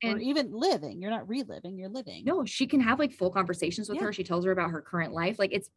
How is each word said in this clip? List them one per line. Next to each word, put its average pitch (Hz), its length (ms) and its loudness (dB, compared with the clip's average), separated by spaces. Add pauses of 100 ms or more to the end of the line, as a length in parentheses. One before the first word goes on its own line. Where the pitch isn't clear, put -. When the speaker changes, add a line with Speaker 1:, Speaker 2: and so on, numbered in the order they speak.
Speaker 1:
or 226 160 2
Speaker 2:
And - 20 -4
Speaker 1:
even 269 300 0
living, 185 500 0
you're 202 100 -4
not 226 160 -4
reliving, 208 500 -8
you're 185 120 -10
living. 202 360 -10
Speaker 2:
No, 294 200 2
she 254 220 0
can 285 120 4
have, 233 200 6
like, - 140 2
full 185 180 2
conversations 180 560 0
with 208 120 -4
Speaker 1:
Yeah. - 20 0
Speaker 2:
her. 208 100 0
She 196 120 -4
tells 175 220 0
her 190 60 4
about 175 200 2
her 156 100 -4
current 165 320 0
life. 175 240 0
Like, 196 160 2
it's, 196 240 -2